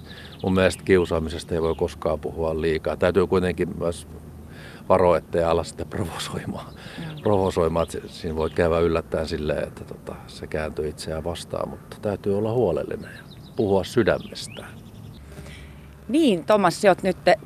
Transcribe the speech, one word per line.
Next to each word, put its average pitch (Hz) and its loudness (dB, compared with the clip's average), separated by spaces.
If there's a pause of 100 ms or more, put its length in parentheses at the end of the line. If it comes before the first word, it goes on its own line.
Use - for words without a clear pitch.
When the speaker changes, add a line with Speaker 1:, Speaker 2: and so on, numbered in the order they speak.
(420)
Speaker 1:
mun 95 2
mielestä 92 4
kiusaamisesta 82 2
ei 82 0
voi 80 2
koskaan 78 -2
puhua 78 -4
liikaa. 78 0
Täytyy 90 4
kuitenkin 90 0
myös 82 -4 (840)
varoa, 90 6
ettei 82 0
ala 82 2
sitten - -10
provosoimaan. - -8 (320)
Speaker 2:
Joo. 156 -12
Speaker 1:
Provosoimaan, 90 2
että 80 -4
se, - -10
siinä 80 -8
voi 80 0
käydä 82 2
yllättäen 82 0
silleen, 76 -2
että - -8
tota, - -12 (120)
se - -14
kääntyy 76 -4
itseään 78 -8
vastaan, - -6
mutta - -14
täytyy 101 -2
olla 110 0
huolellinen 95 0
ja - -18 (200)
puhua 98 4
sydämestään. - 0 (1300)
Speaker 2:
Niin, 220 4
Tomas, 202 4
sä 214 8
oot 175 6
nyt 190 0 (300)